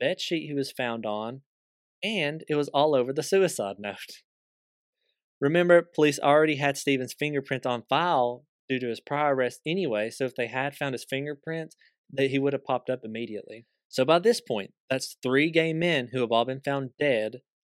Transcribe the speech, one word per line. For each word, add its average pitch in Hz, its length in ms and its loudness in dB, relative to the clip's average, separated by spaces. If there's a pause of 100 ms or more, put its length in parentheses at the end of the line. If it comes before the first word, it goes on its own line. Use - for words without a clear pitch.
bedsheet 160 440 -2
he 147 80 -8
was 135 180 -4
found 117 340 -4
on, 110 360 -6 (600)
and 160 460 -2
it 156 60 0
was 147 140 0
all 151 260 4
over 127 180 2
the 151 100 -2
suicide 143 540 2
<laughs> - 20 -18
note. - 440 -10 (1160)
Remember, 175 420 6
police 151 360 2
already 151 380 4
had 143 200 0
Stephen's 131 380 0
fingerprint 139 500 -4
on 120 240 -2
file 131 560 2 (240)
due 131 100 -2
to 123 100 -4
his 113 120 -6
prior 147 340 0
arrest 127 320 -2
anyway, 131 440 -2
so - 140 -6
if 127 100 -4
they 120 140 -4
had 131 280 -4
found 139 180 -4
his 117 140 -10
fingerprints, 147 680 -8 (360)
they, 135 160 0
he 135 100 0
would 139 140 0
have 135 120 -4
popped 127 260 -4
up 127 140 -4
immediately. 110 600 -10 (220)
So 131 160 0
by 160 160 4
this 226 200 2
point, 104 320 -6 (160)
that's - 340 -6
three 139 280 2
gay 160 220 2
men 160 400 0
who 131 80 -2
have 113 100 0
all 117 140 4
been 131 160 -6
found 139 300 -4 (100)
dead, 123 400 0 (240)